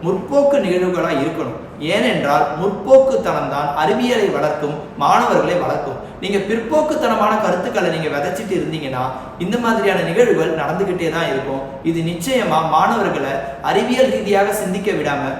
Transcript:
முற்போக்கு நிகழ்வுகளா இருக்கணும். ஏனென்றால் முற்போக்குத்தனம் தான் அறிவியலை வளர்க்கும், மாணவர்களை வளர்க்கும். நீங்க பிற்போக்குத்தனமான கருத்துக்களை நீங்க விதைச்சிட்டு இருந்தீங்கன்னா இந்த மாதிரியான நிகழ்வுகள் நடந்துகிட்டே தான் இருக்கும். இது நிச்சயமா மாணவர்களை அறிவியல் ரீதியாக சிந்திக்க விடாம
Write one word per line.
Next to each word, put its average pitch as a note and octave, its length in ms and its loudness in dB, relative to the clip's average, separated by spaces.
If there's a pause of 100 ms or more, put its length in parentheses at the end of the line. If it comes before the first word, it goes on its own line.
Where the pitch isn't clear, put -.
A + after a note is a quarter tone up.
முற்போக்கு C#4 600 2
நிகழ்வுகளா F3+ 460 0 (100)
இருக்கணும். D3+ 340 -4 (380)
ஏனென்றால் G3 500 2 (160)
முற்போக்குத்தனம் G3 920 4
தான் D3 160 -2 (140)
அறிவியலை A#3 520 2
வளர்க்கும், D3+ 400 -2 (280)
மாணவர்களை F#3 600 2
வளர்க்கும். C#3 340 -4 (260)
நீங்க G3 160 0 (100)
பிற்போக்குத்தனமான A#3 840 0 (140)
கருத்துக்களை F3+ 500 0
நீங்க D#3 200 -4
விதைச்சிட்டு C#3+ 440 -4
இருந்தீங்கன்னா D3 440 -4 (420)
இந்த G#3+ 200 -2
மாதிரியான G3+ 440 2
நிகழ்வுகள் F3 520 2
நடந்துகிட்டே E3+ 560 -2
தான் D#3+ 160 -2
இருக்கும். C3+ 300 -4 (280)
இது E3 100 -2 (100)
நிச்சயமா F3 480 0 (160)
மாணவர்களை F#3 580 2 (380)
அறிவியல் B3 440 4
ரீதியாக G3+ 480 2
சிந்திக்க F#3+ 360 -2
விடாம C#3 400 -2